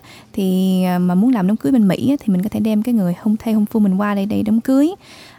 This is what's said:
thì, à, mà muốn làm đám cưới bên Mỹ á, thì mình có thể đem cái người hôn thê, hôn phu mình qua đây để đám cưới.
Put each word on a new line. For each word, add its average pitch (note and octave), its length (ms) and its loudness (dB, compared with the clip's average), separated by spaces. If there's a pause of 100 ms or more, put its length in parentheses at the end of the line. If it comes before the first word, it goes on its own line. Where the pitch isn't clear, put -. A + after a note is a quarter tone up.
(340)
thì, F#3 500 0
à, F3+ 160 0
mà F3+ 160 2
muốn A#3 180 2
làm F#3 140 0
đám G#3+ 100 0
cưới C#4 140 -2
bên A3+ 160 4
Mỹ - 220 0
á, C#4+ 100 0
thì G3+ 140 -2
mình F3+ 100 0
có G#3+ 60 -4
thể A3 100 -6
đem G#3+ 240 0
cái B3 100 -2
người F3+ 280 0
hôn G#3+ 160 0
thê, A3+ 160 -4
hôn G#3 120 2
phu A3 140 -2
mình F#3+ 180 2
qua G3+ 180 -2
đây G3 100 -2
để G3+ 200 -2
đám A3 160 0
cưới. C4+ 280 2 (500)